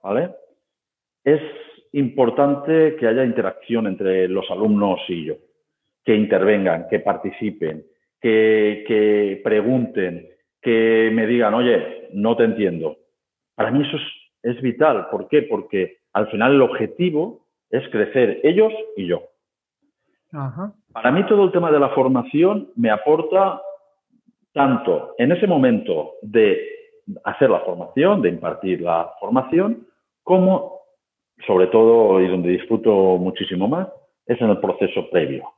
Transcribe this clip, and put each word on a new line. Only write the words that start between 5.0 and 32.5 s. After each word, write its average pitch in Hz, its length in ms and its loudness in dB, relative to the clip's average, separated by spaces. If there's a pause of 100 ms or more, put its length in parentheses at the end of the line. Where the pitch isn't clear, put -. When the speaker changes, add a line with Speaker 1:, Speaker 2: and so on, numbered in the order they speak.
Speaker 1:
y 85 180 -6
yo, 78 80 -6 (680)
que 113 100 2
intervengan, 98 720 0
que 107 120 -2
participen, 90 840 -6 (360)
que, 110 680 2
que 104 560 0
pregunten, 107 880 -2 (320)
que 113 520 2
me 113 140 0
digan, 113 280 2
"Oye, 120 580 -2
no 107 240 0
te 117 80 4
entiendo". 87 520 -2 (600)
Para 110 160 -2
mí 143 140 2
eso 143 100 -8
es, - 600 -10
es 120 60 -12
vital. 151 480 0
¿Por - 180 -8
qué? 151 140 2
Porque - 560 -6 (140)
al 104 180 -2
final 120 240 2
el 135 80 6
objetivo 151 840 -2 (240)
es - 200 -4
crecer 110 540 0
ellos 208 280 4 (240)
y 196 100 -8
yo. - 160 -4 (1120)
Speaker 2:
Ajá. 147 400 -12 (200)
Speaker 1:
Para 117 180 0
mí 139 160 2
todo 202 180 4
el 180 80 2
tema 170 200 0
de 147 80 4
la 139 100 2
formación 139 840 0
me 117 140 2
aporta 160 680 0 (920)
tanto 127 680 0
en 131 140 2
ese 175 140 0
momento 113 760 0
de 107 460 2 (560)
hacer - 260 0
la 87 100 2
formación, 135 640 -2
de 92 60 2
impartir 87 540 -4
la 85 360 -2
formación, 165 680 -2 (360)
como, 185 580 0 (680)
sobre 92 220 4
todo, 110 520 6
y 92 80 2
donde 90 220 -2